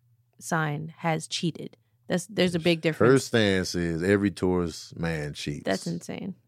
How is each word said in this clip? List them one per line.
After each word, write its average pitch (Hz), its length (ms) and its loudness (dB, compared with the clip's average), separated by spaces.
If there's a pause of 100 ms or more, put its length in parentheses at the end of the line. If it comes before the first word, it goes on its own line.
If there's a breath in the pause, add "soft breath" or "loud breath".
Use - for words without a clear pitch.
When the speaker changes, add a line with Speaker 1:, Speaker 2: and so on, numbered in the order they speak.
(400)
Speaker 1:
sign 156 580 -4
has 160 300 -2
cheated. - 480 -6 (320)
That's, 180 180 -2
there's 180 280 0
a 180 40 2
big 170 200 2
Speaker 2:
Her - 20 -16 (100)
Speaker 1:
difference. 131 340 6
Speaker 2:
stance 98 500 2
is 82 280 0
every 101 280 4
Taurus 87 680 -2
man 78 380 -4
cheats. 147 320 -8
Speaker 1:
That's 190 200 -4
insane. 170 380 -8
Speaker 2:
And 190 100 -10 (120)